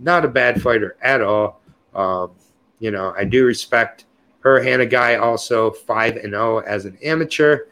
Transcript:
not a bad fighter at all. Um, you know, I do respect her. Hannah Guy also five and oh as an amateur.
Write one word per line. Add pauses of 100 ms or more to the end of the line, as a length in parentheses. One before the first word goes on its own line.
not
a
bad
fighter
at
all. (340)
Um, (480)
you
know,
I
do
respect (340)
her.
Hannah
Guy
also
five
and
oh
as
an
amateur.